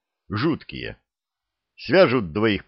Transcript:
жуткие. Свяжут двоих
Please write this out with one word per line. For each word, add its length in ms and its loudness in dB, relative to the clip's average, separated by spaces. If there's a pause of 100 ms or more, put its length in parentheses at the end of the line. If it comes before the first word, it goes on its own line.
(300)
жуткие. 680 -6 (800)
Свяжут 560 2
двоих 340 0